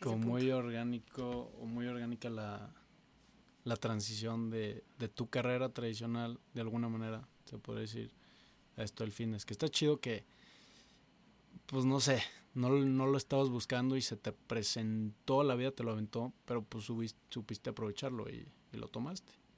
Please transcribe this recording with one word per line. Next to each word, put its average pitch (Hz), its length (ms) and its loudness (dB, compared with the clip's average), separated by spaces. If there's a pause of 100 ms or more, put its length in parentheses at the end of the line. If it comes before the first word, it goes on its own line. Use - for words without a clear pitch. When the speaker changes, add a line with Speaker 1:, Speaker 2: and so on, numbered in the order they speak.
Speaker 1:
Como 113 180 0
muy 120 240 2
Speaker 2:
punto. 127 160 4
Speaker 1:
orgánico 120 1040 -4
o 120 60 -8
muy 120 220 -2
orgánica 120 420 -4
la, 104 420 -6 (920)
la 117 120 2
transición 110 760 -2
de, 110 340 -2 (140)
de 117 100 -2
tu - 200 -4
carrera 123 420 2
tradicional, 117 680 -2 (160)
de 120 60 -4
alguna 113 280 0
manera, 110 400 -4 (160)
se - 140 -12
podría 110 240 -6
decir, 113 320 -8 (600)
a 113 80 -4
esto 107 200 -4
del 107 80 -2
fitness. 110 320 -2
Que - 80 -6
está 156 160 0
chido 147 320 4
que, 113 240 -4 (1400)
pues, 131 180 2
no 135 160 6
sé, 127 220 4 (320)
no, 127 160 4
no 135 360 6
lo 139 120 6
estabas 135 320 4
buscando 123 460 2
y 131 40 2
se - 160 -2
te - 160 -4
presentó, 110 1120 0
la 135 120 4
vida 127 180 0
te - 100 -6
lo 117 80 0
aventó, 110 420 -2 (140)
pero, 120 180 0
pues, 107 240 -6
subis-, 113 280 -2 (120)
supiste 113 420 -6
aprovecharlo 113 600 -4
y, 117 180 -10 (240)
y - 40 -8
lo 113 120 -8
tomaste. 151 440 -6 (260)